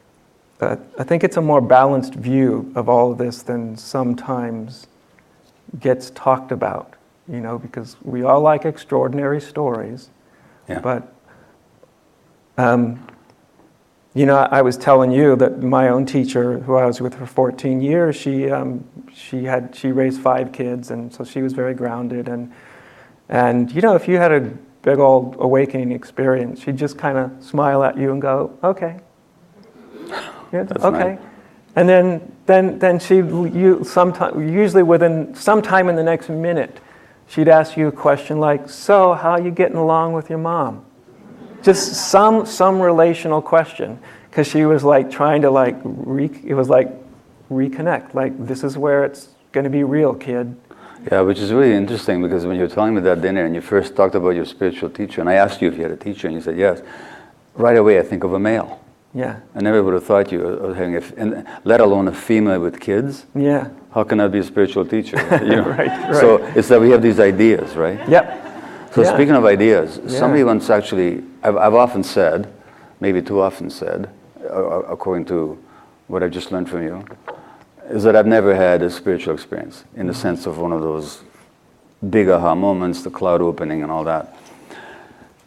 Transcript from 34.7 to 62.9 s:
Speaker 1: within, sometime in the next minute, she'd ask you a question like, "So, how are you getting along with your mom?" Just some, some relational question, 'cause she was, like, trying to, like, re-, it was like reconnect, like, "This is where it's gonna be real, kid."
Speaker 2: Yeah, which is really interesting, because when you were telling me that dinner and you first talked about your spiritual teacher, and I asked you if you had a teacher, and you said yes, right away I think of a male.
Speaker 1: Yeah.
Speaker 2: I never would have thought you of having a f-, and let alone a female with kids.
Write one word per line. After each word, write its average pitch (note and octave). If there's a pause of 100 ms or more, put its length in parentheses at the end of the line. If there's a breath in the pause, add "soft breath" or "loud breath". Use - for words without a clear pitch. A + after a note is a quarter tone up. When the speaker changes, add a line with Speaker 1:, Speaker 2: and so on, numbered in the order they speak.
Speaker 1:
within, E3
sometime G3+
in E3+
the D#3+
next E3
minute, E3 (480 soft breath)
she'd D#3
ask D#3
you D#3
a C#3
question C#3+
like, D3
"So, F#3+
how D#3+
are F3
you F3
getting F3
along D#3+
with D#3+
your D#3+
mom?" D#3+ (800)
Just -
some, G#3+
some F#3+
relational E3
question, D#3 (320 loud breath)
'cause D3
she D#3
was, D3+
like, C3+
trying D3
to, C#3+
like, C3
re-, C#3 (140)
it -
was C3
like C3 (600)
reconnect, C#3
like, C3
"This C3
is C#3
where C#3+
it's - (240)
gonna C#3
be C#3+
real, C#3
kid." B2 (560 loud breath)
Speaker 2:
Yeah, F#2+
which F#2+
is G#2
really B2
interesting, G2+
because F2
when F#2
you F2+
were F2
telling A2
me G2+
that F2+
dinner F#2+
and E2
you E2+
first -
talked F#2+
about F2+
your E2+
spiritual F2
teacher, G2
and E2
I F#2
asked G2
you F#2
if -
you E2
had E2
a E2
teacher, G2
and D#2+
you D#2+
said D#2+
yes, F#2 (720 loud breath)
right A#2+
away G#2
I E2+
think E2+
of F2+
a F#2+
male. G#2+ (320)
Speaker 1:
Yeah. A#2+ (140)
Speaker 2:
I G2+
never G#2+
would F#2+
have F2+
thought G2+
you F2
of F#2+
having F2+
a -
f-, -
and G#2+ (180 loud breath)
let A2+
alone G2
a F2
female G#2
with E2+
kids. C3